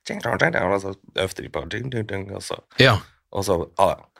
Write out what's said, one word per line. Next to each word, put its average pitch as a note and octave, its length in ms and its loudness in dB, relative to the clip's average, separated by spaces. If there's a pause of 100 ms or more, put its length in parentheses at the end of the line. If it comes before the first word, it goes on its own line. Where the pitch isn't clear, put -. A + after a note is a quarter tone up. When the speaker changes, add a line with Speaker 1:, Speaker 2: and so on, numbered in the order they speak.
Speaker 1:
«Ding, G3+ 140 -8
dong, - 180 -2
ding, E3 140 2
dong», F2+ 200 0
og G2+ 100 2
så G2 120 -8 (220)
øvde - 260 -4
de - 60 -12
på D#2+ 200 -6
«ding, A#2+ 220 -8
ding, A2+ 160 -4
ding», G2 260 -8
og G2 100 -12
så, - 160 -8 (200)
Speaker 2:
Ja. B2 180 8 (360)
Speaker 1:
og G2 120 -4
så, F2+ 160 0 (180)
ja, F#2+ 120 6
ja. - 140 -4 (160)